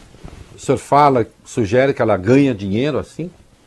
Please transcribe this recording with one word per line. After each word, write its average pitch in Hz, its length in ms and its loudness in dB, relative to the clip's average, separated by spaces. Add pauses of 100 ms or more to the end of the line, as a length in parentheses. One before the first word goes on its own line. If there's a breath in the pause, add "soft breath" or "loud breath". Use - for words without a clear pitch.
(560 loud breath)
o - 40 -20
senhor 131 180 -2
fala, 139 500 2 (160)
sugere 123 500 0
que - 80 -6
ela 110 140 2
ganha 123 400 2
dinheiro 110 420 -4
assim? 156 320 -10 (380)